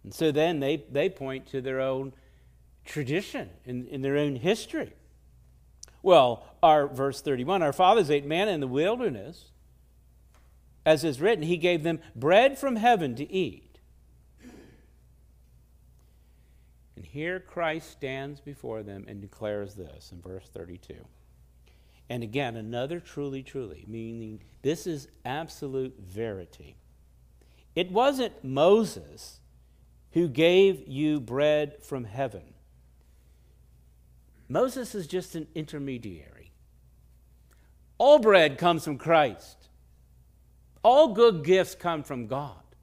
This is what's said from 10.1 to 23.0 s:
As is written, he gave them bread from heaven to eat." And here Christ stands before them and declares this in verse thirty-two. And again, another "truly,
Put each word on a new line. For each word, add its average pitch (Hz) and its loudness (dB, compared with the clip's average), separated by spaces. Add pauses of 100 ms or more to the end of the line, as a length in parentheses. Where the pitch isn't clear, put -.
As 156 4
is 135 -2
written, 185 0
he 175 0
gave 170 0
them 165 -2 (160)
bread 208 4
from 269 -4
heaven 202 2
to 143 -10
eat." 143 -6 (3250)
And 90 -20
here 165 -8
Christ 165 -6
stands 139 -10
before 120 -12
them 98 -14
and 104 -14
declares 104 -8
this 73 -18
in 87 -20
verse 92 -16
thirty-two. 87 -18 (1000)
And 120 -8
again, 117 -6
another 120 -6
"truly, 139 -10